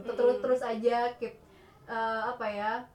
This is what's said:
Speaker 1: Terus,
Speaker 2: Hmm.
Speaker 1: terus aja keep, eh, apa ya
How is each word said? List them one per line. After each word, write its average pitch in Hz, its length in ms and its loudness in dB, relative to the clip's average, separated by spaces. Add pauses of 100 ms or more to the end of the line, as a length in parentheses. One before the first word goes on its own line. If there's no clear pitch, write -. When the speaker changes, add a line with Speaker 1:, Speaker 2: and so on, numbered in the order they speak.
Speaker 1:
Terus, 233 100 -6 (180)
Speaker 2:
Hmm. - 120 -2
Speaker 1:
terus 254 180 2
aja 233 340 2 (200)
keep, - 180 -8 (500)
eh, 226 400 -2
apa 240 220 -4
ya 208 260 -2 (220)